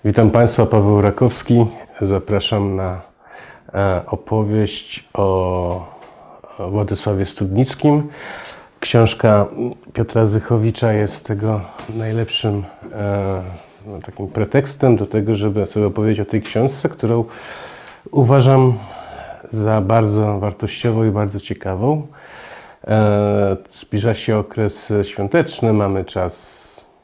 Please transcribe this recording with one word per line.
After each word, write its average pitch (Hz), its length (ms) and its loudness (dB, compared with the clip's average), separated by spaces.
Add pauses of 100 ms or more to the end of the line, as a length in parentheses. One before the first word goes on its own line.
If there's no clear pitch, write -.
(140)
Witam 113 160 6
Państwa, 120 340 4
Paweł 104 360 4
Rakowski. 117 640 2 (360)
Zapraszam 101 760 0
na, 92 260 -6 (720)
e, 95 340 0
opowieść 107 1040 -2
o, 101 100 0 (1300)
o 92 120 -8
Władysławie 98 560 -2
Studnickim. 131 840 0 (680)
Książka 110 680 4 (480)
Piotra 113 320 0
Zychowicza 110 680 0
jest 107 340 -2
tego 107 340 -2 (280)
najlepszym, 110 760 -4 (300)
e, 101 480 -2 (460)
no, 101 120 -14
takim - 280 -12
pretekstem 131 680 2
do 101 120 -2
tego, 107 280 0
żeby 104 300 0
sobie 104 220 -2
opowiedzieć 104 400 -2
o - 40 -8
tej 107 100 0
książce, 135 480 -2
którą 117 360 -2 (840)
uważam 135 640 6 (760)
za 110 320 0
bardzo 104 580 2
wartościową 110 640 -2
i 110 80 2
bardzo 101 280 -2
ciekawą. 113 680 -4 (800)
E, 104 680 2 (160)
zbliża 107 400 -2
się 110 240 0
okres 104 560 -4 (100)
świąteczny, 110 680 0
mamy 98 320 0
czas - 800 -8 (180)